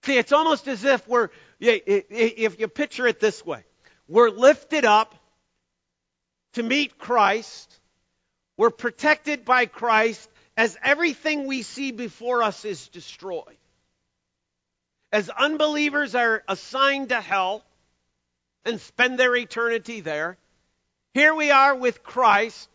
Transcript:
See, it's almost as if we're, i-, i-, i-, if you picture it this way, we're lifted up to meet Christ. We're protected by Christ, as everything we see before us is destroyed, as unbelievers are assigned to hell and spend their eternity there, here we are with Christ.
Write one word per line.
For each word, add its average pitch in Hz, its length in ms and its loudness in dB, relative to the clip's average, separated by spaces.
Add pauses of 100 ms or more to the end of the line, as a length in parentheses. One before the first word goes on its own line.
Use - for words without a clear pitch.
See, 277 120 0
it's 240 160 0
almost 311 360 0
as 226 160 -8
if 269 220 0
we're, 233 220 0 (320)
i-, 214 260 0
i-, 196 240 0
i-, 226 280 -2
if 214 200 -4
you 214 100 -4
picture 254 380 -4
it 233 140 0
this - 240 -2
way, 131 220 -10 (420)
we're 220 220 4
lifted 262 560 2
up 214 280 2 (1400)
to 233 80 -4
meet 269 360 -2
Christ. 214 800 -2 (800)
We're 220 140 4
protected 285 720 -2
by 247 220 2
Christ, 226 640 0 (260)
as 226 260 0
everything 294 640 -2
we 269 160 -6
see 269 300 -10
before 233 500 -4
us 214 220 -2
is 196 240 -10
destroyed, 170 680 -14 (1500)
as 208 180 -2
unbelievers 294 840 -2
are 233 340 0
assigned 269 640 -2
to 247 100 -2
hell 196 440 -4 (1000)
and 226 160 -6
spend 254 380 -2
their 247 160 2
eternity 233 680 -4
there, 160 380 -8 (760)
here 302 200 4
we 302 160 0
are 277 240 6
with 254 280 -4
Christ. 220 720 0